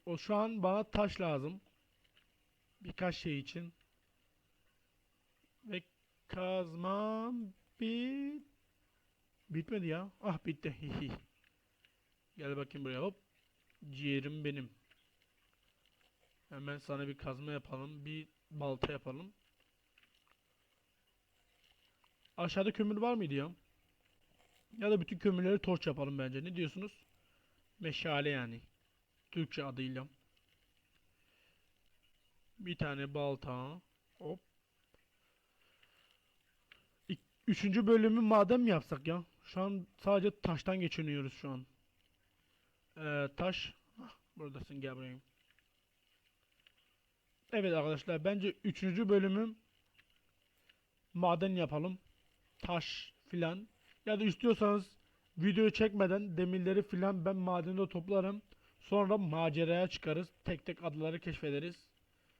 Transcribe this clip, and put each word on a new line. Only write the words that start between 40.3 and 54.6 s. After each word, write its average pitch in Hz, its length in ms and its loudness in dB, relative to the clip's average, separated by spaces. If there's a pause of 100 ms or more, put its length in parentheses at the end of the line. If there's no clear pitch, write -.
taştan 190 400 0
geçiniyoruz 147 520 -2
şu - 180 -10
an. 131 160 -10 (1300)
Ee, 147 380 -2
taş. - 380 -2 (240)
Hah, 240 180 -18 (200)
buradasın, 143 440 -12
gel 131 160 -8
buraya. 127 220 -12 (2250)
Evet 190 220 2
arkadaşlar, 156 500 0
bence 196 300 0 (100)
üçüncü 190 440 0
bölümü 202 460 4 (1600)
maden 175 400 4
yapalım. 170 440 -2 (600)
Taş - 540 -4 (160)
filan. 175 400 -2 (380)
Ya 214 140 2
da 220 40 2
istiyorsanız 208 720 4 (420)